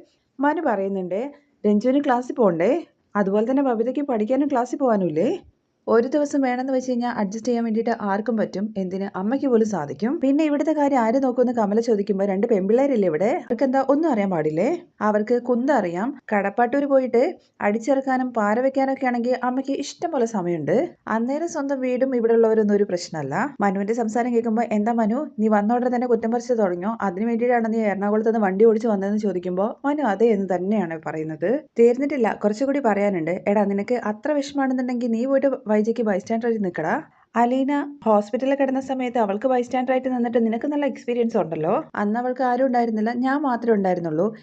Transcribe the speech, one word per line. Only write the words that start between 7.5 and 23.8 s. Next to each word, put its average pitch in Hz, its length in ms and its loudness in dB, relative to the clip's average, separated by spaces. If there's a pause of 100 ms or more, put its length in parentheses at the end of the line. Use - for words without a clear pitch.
വേണ്ടിയിട്ട് 226 380 0
ആർക്കും 208 360 -2
പറ്റും, 190 280 -2 (120)
എന്തിന് 190 380 -4
അമ്മയ്ക്ക് 254 320 -2
പോലും 226 200 4
സാധിക്കും. 190 520 -4
പിന്നെ 277 240 2
ഇവിടുത്തെ 302 300 0
കാര്യം 285 260 2
ആര് 226 200 2
നോക്കുമെന്ന് 254 340 2
കമല 214 260 0
ചോദിക്കുമ്പോൾ, 202 460 0
"രണ്ട് 202 220 0
പെൺപിള്ളേരില്ലേ 220 600 2
ഇവിടെ, 170 280 2
അവർക്ക് 277 300 -2
എന്താ 269 240 2
ഒന്നും 302 200 2
അറിയാൻ 202 200 0
പാടില്ലേ? 160 380 0 (340)
അവർക്ക് 214 400 2
കുന്തം 247 340 0
അറിയാം, 190 340 -2 (180)
കടപ്പാട്ടൂർ 226 580 0
പോയിട്ട് 262 360 2 (400)
അടിച്ചിറക്കാനും 254 720 0
പാര 214 260 0
വെക്കാനൊക്കെ 269 480 0
ആണെങ്കിൽ 247 260 0 (100)
അമ്മയ്ക്ക് 269 360 -2
ഇഷ്ടം 330 320 -6
പോലെ 240 160 0
സമയമുണ്ട്. 170 480 -2 (320)
അന്നേരം 262 420 -2
സ്വന്തം 277 300 -4
വീടും 254 360 0
ഇവിടെ 233 180 2
ഉള്ളവരൊന്നും 220 420 4
ഒരു 202 80 4
പ്രശ്നമല്ല." 165 500 -6 (260)
മനുവിന്റെ 202 340 0